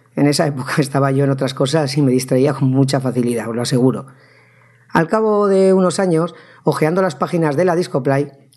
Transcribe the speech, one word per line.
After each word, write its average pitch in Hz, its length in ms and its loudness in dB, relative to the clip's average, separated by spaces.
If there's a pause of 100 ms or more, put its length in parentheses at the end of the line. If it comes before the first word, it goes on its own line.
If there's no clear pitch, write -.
(160)
En 143 120 2
esa 147 200 0
época 135 280 -6
<laughs> - 20 -2
estaba 139 340 0
yo 139 120 0
en 139 80 2
otras 135 220 -2
cosas 139 440 -2
y 151 40 2
me 135 100 2
distraía 131 420 0
con 135 160 0
mucha 135 300 2
facilidad, 120 500 -4
os 113 60 -6
lo 120 60 -4
aseguro. 120 460 0 (800)
Al 165 180 0
cabo 214 400 2
de 190 260 4
unos 185 260 2
años, 170 360 0 (280)
hojeando 156 380 0
las 175 140 -2
páginas 165 400 -2
de 170 100 0
la 180 100 2
Discoplay, 143 560 -2 (260)